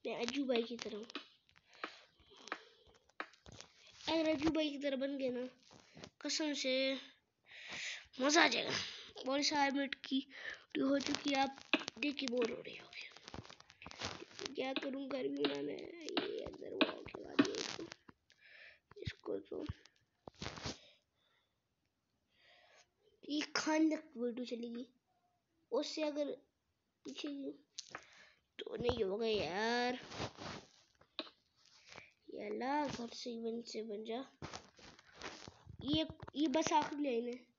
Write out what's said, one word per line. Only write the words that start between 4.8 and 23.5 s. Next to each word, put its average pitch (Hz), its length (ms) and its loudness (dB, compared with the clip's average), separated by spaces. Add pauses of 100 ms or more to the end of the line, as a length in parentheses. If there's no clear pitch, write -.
बन 277 220 0
गए 262 120 2
ना, 247 180 -2 (720)
कसम 294 320 0
से 269 460 4 (1200)
मज़ा 302 240 10
आ 294 40 10
जाएगा। 226 220 2 (580)
और 277 120 4
इस 285 120 2
मिनट 277 420 4
की - 240 0
वीडियो - 680 -2
हो 277 100 6
चुकी 285 320 2
है, 277 60 4
आप 269 200 4 (420)
देख 285 180 0
के 277 100 -2
बोर 240 240 4
हो - 120 -6
रहे - 140 -10
होंगे। - 320 -12 (1500)
क्या 262 180 -2
करूँ, 269 360 -4
गर्मी 277 540 0
में 330 400 -6
ये - 420 -2
अंदर - 300 -10
वो - 260 2
आके - 240 -12
लगा - 100 -10
दिया - 200 6
इसको, - 300 -4 (1160)
इसको - 360 -4
तो - 260 -6 (3750)
ये 302 100 2
खान 311 500 6